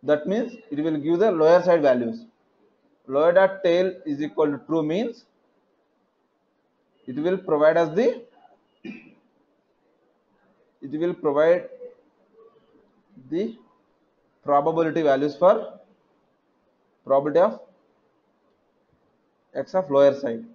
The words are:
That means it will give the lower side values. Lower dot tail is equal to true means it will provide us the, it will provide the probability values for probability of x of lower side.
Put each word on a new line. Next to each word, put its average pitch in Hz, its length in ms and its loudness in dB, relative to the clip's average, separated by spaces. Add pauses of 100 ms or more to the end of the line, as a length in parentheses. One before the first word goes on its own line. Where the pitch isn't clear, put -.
That 147 260 -2
means 226 260 -4 (180)
it 143 120 -8
will 160 140 -4
give 160 220 -2
the 214 120 2
lower 165 300 4
side 170 200 2
values. 120 440 0 (840)
Lower 143 240 2
dot 190 320 2
tail 185 300 0 (120)
is 143 160 -6
equal 151 260 -2
to 143 180 -4
true 160 180 -2
means 202 420 -6 (1800)
it 127 100 -14
will 170 220 -2
provide 156 400 2
us 165 180 0
the, 254 280 0 (2500)
it 139 100 -14
will 170 220 -4
provide 160 560 0 (1600)
the 208 280 -6 (840)
probability 160 580 0
values 143 340 0
for - 440 0 (1300)
probability 143 340 0
of 220 200 0 (2000)
x 139 200 -8
of 185 140 -4
lower 139 260 4
side. 117 280 -8 (120)